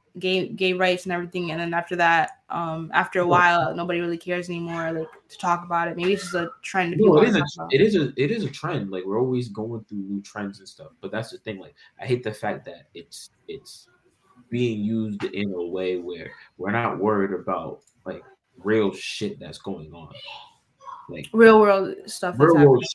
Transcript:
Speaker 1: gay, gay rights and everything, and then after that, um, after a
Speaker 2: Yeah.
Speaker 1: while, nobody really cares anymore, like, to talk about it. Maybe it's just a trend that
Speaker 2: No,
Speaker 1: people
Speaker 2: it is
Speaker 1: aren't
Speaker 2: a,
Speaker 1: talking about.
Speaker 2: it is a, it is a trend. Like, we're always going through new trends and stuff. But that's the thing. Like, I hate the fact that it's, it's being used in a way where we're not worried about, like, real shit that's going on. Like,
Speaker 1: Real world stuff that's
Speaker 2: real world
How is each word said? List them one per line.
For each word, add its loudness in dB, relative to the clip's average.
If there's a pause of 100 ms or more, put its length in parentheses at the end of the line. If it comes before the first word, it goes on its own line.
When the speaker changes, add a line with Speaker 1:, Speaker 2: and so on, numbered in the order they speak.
(180)
Speaker 1:
gay, -2
gay -2
rights 0
and -6
everything, -6
and -6
then -6
after -4
that, 2
um, -6
after 0
a 2
Speaker 2:
Yeah. 0
Speaker 1:
while, 4
nobody -4
really -4
cares -6
anymore, -6
like, -6 (200)
to -20
talk -2
about -2
it. -8
Maybe 0
it's -2
just -8
a -4 (120)
trend -2
that -2
Speaker 2:
No, 4
Speaker 1:
people 8
Speaker 2:
it 8
is 2
Speaker 1:
aren't 2
Speaker 2:
a, 2
Speaker 1:
talking -6
about. -6
Speaker 2:
it 4
is 6
a, 0 (100)
it 2
is -2
a -6
trend. -6
Like, -6
we're -2
always -2
going -8
through -10
new -8
trends -12
and -20
stuff. -20
But -12
that's -8
the -18
thing. -12
Like, -20 (260)
I -12
hate -2
the -6
fact -8
that -18
it's, -20 (180)
it's -18 (600)
being -2
used -4
in -6
a -6
way -4
where -12 (280)
we're -4
not -2
worried 0
about, -6 (240)
like, -12 (360)
real 0
shit -8
that's -16
going -12
on. -20 (960)
Like, -14
Speaker 1:
Real 10
world 4 (120)
stuff -6
that's 8
Speaker 2:
real 10
world 6 (100)